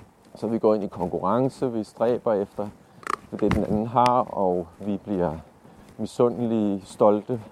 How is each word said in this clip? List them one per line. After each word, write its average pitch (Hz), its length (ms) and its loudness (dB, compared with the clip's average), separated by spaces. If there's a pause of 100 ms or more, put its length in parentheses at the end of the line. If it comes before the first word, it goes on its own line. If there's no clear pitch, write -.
(360)
Så 107 120 -4
vi 113 120 -2
går 107 160 4
ind 101 80 -2
i 104 40 -2
konkurrence, 107 840 -2
vi 113 120 -4
stræber 117 500 0
efter 101 340 -2 (640)
det, 104 240 0
den 104 80 2
anden 107 240 0
har, 123 340 4
og 90 460 -2 (120)
vi 98 180 -4
bliver 87 360 -2 (680)
misundelige, 110 840 0
stolte, 107 560 2 (100)